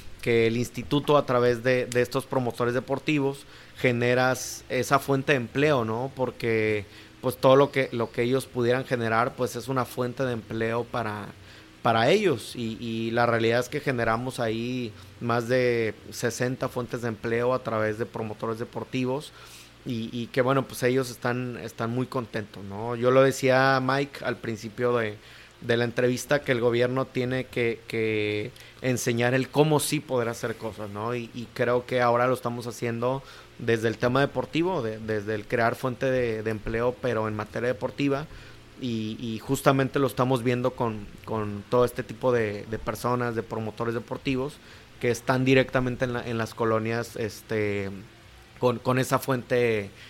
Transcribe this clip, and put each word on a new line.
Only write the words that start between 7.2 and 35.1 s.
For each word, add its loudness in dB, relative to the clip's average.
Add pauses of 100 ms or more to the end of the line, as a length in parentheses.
pues, -2
todo 6
lo 6
que, 0
lo -2
que 0
ellos 0
pudieran 0
generar, 0
pues, -2
es -8
una 0
fuente -4
de 0
empleo -2
para, -6 (540)
para 6
ellos. 2
Y, -4
y -4
la 4
realidad 2
es -4
que -4
generamos -2
ahí -2 (260)
más 0
de 2 (160)
sesenta -2
fuentes -6
de -2
empleo 0
a -2
través -2
de -2
promotores -6
deportivos, -4 (520)
Y, -4
y -6
que, 2
bueno, 4
pues -6
ellos 2
están, -4
están -6
muy 0
contentos, -6
¿no? -6
Yo 2
lo 8
decía 4
a 2
Mike -2
al -2
principio -2
de, -2 (460)
de 2
la 2
entrevista, 0
que -2
el 2
gobierno 2
tiene -2
que, -2
que -2 (300)
enseñar 0
el 0
cómo 4
sí -2
poder -2
hacer -6
cosas, -8
¿no? -4
Y, -8
y -10
creo 0
que 0
ahora 4
lo 4
estamos -4
haciendo -2 (340)
desde 2
el 0
tema 4
deportivo, 0
de, -6
desde -2